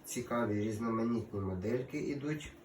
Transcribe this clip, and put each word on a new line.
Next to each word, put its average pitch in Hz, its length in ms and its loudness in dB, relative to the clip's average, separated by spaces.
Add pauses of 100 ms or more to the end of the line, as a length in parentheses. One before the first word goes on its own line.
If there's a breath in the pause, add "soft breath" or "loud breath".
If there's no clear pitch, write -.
Цікаві 110 560 0
різноманітні 110 800 2
модельки 104 580 0
ідуть 147 540 -2 (120)